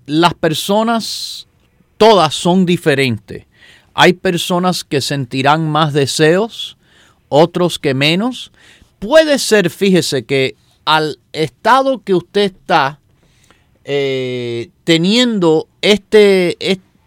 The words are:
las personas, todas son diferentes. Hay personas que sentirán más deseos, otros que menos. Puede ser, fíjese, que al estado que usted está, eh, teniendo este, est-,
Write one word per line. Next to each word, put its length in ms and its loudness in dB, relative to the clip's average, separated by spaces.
las 280 0
personas, 1120 -4
todas 380 4
son 300 0
diferentes. 800 -2
Hay 200 4
personas 720 -2
que 160 -4
sentirán 680 -2
más 240 0
deseos, 840 0
otros 520 0
que 140 -2
menos. 580 -4
Puede 400 2
ser, 300 0
fíjese, 540 0
que 300 -2
al 340 -2
estado 720 0
que 100 -2
usted 280 -2
está, 580 -2
eh, 840 -6
teniendo 840 0
este, 800 2
est-, 220 -6